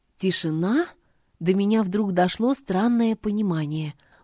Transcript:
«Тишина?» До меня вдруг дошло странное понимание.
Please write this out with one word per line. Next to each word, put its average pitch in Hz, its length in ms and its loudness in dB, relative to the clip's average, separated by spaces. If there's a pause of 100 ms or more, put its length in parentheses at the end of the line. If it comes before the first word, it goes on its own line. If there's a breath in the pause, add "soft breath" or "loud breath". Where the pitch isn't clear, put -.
(180)
«Тишина?» 185 680 0 (540)
До 180 140 0
меня 208 300 2
вдруг 196 300 -2
дошло 185 400 2
странное 226 640 0
понимание. 160 800 -4 (300 soft breath)